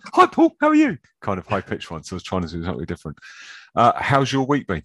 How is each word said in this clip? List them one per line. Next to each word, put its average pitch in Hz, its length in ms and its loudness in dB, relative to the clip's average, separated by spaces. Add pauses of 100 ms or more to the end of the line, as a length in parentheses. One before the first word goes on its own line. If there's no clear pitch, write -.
(120)
Hi, 359 120 6
Paul, 330 340 2
how 302 100 2
are 311 60 2
you? 294 220 4 (240)
Kind 98 180 -2
of 90 80 -12
high-pitched - 440 -6
one. 80 120 -12
So - 100 -12
I 95 40 -8
was 87 60 -10
trying 95 180 -4
to 85 60 -4
do 82 160 -8
something 80 220 -6
different. 80 320 -10 (580)
Uh, 117 200 4
how's 135 360 0
your 135 140 -2
week 135 220 -2
been? 82 180 -4